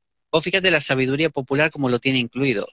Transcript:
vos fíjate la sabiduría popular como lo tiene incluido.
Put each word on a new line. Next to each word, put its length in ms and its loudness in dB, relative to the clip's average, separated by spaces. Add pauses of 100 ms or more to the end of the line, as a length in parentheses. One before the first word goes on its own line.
(320)
vos 120 0
fíjate 280 0
la 100 2
sabiduría 480 0
popular 420 -2
como 180 -2
lo 100 0
tiene 200 0
incluido. 540 -2